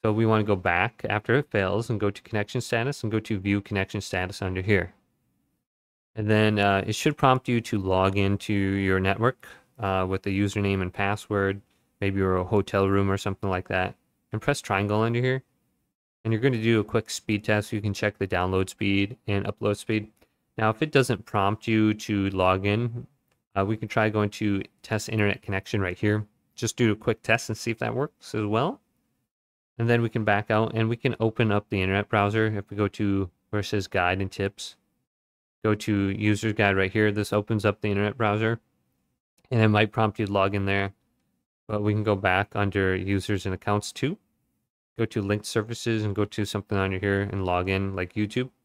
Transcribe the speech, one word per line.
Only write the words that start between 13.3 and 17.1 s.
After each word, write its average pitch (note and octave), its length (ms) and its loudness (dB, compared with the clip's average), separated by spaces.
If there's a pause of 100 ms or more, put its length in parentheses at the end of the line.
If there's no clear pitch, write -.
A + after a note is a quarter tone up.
like F#2 180 -4
that. F#2 280 -2 (360)
And A2 100 -6
press C#3+ 200 -2
triangle G#2 400 0
under A#2 180 0
here. B2+ 240 -2 (800)
And A2 80 0
you're A2 100 0
gonna B2 200 2
do A2+ 180 4
a G2+ 60 0
quick - 240 -2
speed - 340 -4